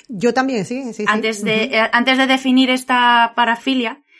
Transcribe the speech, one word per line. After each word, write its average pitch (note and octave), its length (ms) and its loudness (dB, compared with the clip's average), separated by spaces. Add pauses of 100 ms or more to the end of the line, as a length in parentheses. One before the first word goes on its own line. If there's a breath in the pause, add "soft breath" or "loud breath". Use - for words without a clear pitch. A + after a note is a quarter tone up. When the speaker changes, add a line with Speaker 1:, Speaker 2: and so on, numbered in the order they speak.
Speaker 1:
Yo A#3 260 -2
también, C4 320 -2
sí, B3+ 200 -8
sí, A3+ 80 -10
sí. G#3+ 160 -8
Speaker 2:
Antes A3 340 -2
de, A3 220 0
Speaker 1:
Ujú. A3+ 100 -4
Speaker 2:
eh, A3 160 2
antes A#3+ 260 2
de C4 80 2
definir C4 440 2
esta A#3+ 680 2
parafilia, A#3+ 680 -2 (180 soft breath)